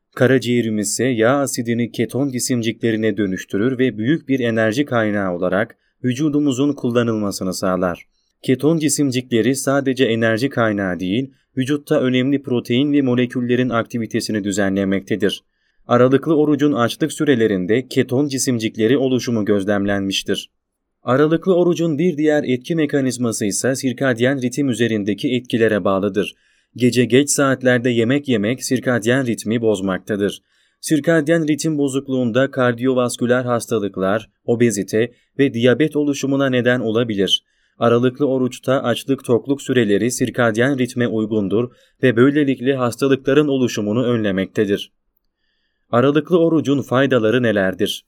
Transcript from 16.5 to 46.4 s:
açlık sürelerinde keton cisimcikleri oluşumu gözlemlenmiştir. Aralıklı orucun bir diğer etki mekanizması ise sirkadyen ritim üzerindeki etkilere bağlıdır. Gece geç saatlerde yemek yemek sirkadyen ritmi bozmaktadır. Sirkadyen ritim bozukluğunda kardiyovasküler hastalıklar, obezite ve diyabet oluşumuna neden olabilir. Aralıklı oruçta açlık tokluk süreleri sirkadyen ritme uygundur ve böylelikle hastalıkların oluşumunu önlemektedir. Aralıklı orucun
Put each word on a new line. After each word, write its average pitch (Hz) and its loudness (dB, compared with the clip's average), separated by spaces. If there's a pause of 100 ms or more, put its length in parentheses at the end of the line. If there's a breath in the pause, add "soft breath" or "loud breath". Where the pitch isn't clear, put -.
açlık 117 -2
sürelerinde 113 0
keton 131 0
cisimcikleri 117 0
oluşumu 120 0
gözlemlenmiştir. 101 -2 (520)
Aralıklı 160 2
orucun 170 2
bir 165 0
diğer 151 2
etki 127 -2
mekanizması 127 0
ise 120 -2
sirkadyen 127 -2
ritim 131 -2
üzerindeki 110 -2
etkilere 110 0
bağlıdır. 98 -2 (400)
Gece 120 2
geç 131 4
saatlerde 127 0
yemek 123 0
yemek 117 -2
sirkadyen 123 0
ritmi 113 -4
bozmaktadır. 98 -2 (400)
Sirkadyen 160 0
ritim 156 -2
bozukluğunda 131 0
kardiyovasküler 123 0
hastalıklar, 104 -2 (160)
obezite 113 0 (280 soft breath)
ve 139 2
diyabet 123 2
oluşumuna 139 0
neden 123 2
olabilir. 110 0 (340)
Aralıklı 123 2
oruçta 127 -2
açlık 120 -2
tokluk 127 0
süreleri 113 0
sirkadyen 120 0
ritme 120 -2
uygundur 107 -2 (320 soft breath)
ve 123 4
böylelikle 135 2
hastalıkların 135 0
oluşumunu 120 0
önlemektedir. 101 -2 (960)
Aralıklı 147 2
orucun 143 2